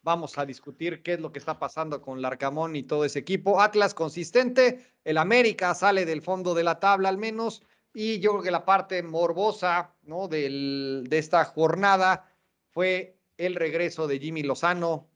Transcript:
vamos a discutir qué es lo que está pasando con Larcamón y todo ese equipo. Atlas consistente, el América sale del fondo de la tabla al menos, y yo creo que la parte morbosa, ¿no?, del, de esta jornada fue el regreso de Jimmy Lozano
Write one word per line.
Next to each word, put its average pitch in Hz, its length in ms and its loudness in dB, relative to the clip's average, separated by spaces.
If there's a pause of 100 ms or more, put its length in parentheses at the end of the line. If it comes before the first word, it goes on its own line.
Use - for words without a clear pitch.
vamos 165 340 -2
a 143 80 -4
discutir 143 580 -10
qué 175 120 -2
es 165 40 -4
lo 156 140 -10
que 143 60 -12
está 156 200 -6
pasando 156 420 -6
con 131 200 -10
Larcamón 143 560 -4
y 135 60 -6
todo 147 200 -2
ese 143 160 -2
equipo. 190 400 0
Atlas 202 340 4
consistente, 247 920 2 (180)
el 156 140 -2
América 185 580 2
sale 190 300 2
del 160 160 -2
fondo 180 320 -2
de 170 100 2
la 165 160 0
tabla 196 300 4
al 190 80 0
menos, 220 440 -6 (320)
y 220 280 -4
yo 208 100 4
creo 202 120 -4
que 180 80 -2
la 175 120 0
parte 190 400 2
morbosa, 175 880 0 (100)
¿no?, 175 260 -8
del, 139 800 -4
de 156 80 2
esta 156 260 2
jornada 185 880 2 (380)
fue 185 480 -2 (180)
el 180 200 -4
regreso 165 520 -2
de 139 100 -2
Jimmy 156 260 -6
Lozano 170 720 -2